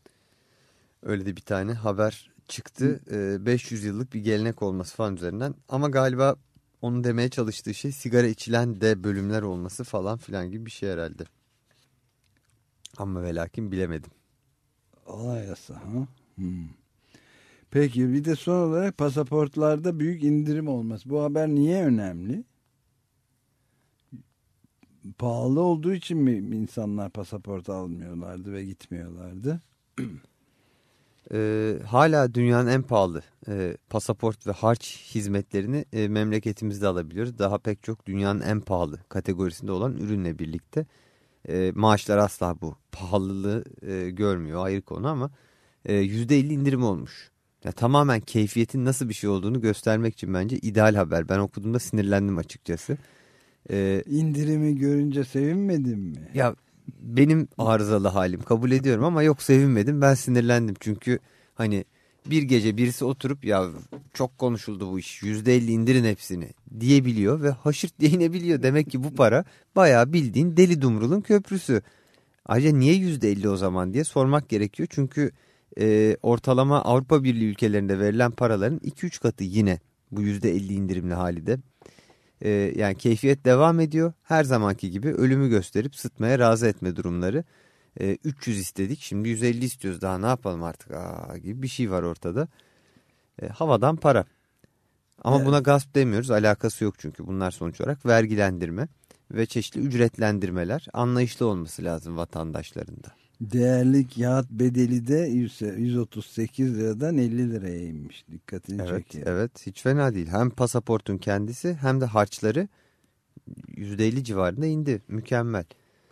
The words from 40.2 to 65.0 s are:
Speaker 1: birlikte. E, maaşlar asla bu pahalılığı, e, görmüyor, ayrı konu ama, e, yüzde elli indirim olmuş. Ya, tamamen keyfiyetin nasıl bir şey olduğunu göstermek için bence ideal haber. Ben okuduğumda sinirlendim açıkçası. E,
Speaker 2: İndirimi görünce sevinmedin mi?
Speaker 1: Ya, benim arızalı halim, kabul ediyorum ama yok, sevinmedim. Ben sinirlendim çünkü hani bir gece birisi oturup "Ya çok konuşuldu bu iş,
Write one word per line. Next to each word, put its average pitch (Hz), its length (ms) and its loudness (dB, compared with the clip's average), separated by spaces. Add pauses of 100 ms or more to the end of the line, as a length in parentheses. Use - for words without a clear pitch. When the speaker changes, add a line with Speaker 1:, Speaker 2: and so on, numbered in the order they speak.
Speaker 1:
birlikte. 85 460 -8 (640)
E, 92 260 0
maaşlar 107 420 4
asla 90 440 0
bu 78 140 -8 (160)
pahalılığı, 98 720 -4 (240)
e, 92 220 -6
görmüyor, 90 560 -2
ayrı 98 160 -2
konu 101 260 -8
ama, 143 240 -4 (540)
e, 104 100 0
yüzde 110 420 2
elli 143 160 2
indirim 135 300 0
olmuş. - 480 -4 (320)
Ya, - 80 -6
tamamen 131 480 4
keyfiyetin 117 640 0
nasıl 127 240 -2
bir 107 40 -6
şey 104 160 -2
olduğunu 101 320 0
göstermek 110 520 0
için 95 200 -6
bence 101 240 -2
ideal 107 380 4
haber. 82 340 0
Ben 95 100 2
okuduğumda 101 400 -2
sinirlendim 101 580 0
açıkçası. - 600 -6 (720)
E, 98 360 0
Speaker 2:
İndirimi 151 720 0
görünce 143 460 0
sevinmedin 143 760 -2
mi? 80 340 -10
Speaker 1:
Ya, 131 220 0 (460)
benim 139 460 4 (100)
arızalı 107 500 2
halim, 92 340 0
kabul 120 300 0
ediyorum 131 320 2
ama 160 200 2
yok, 151 180 4
sevinmedim. 135 600 4
Ben 139 120 6
sinirlendim 120 680 2
çünkü 110 400 -2 (360)
hani 104 300 -2 (400)
bir 151 180 2
gece 113 340 2
birisi 123 280 0
oturup 135 400 -4
"Ya 95 240 2 (440)
çok 127 240 -4
konuşuldu 104 540 -4
bu 95 80 -4
iş, - 240 -12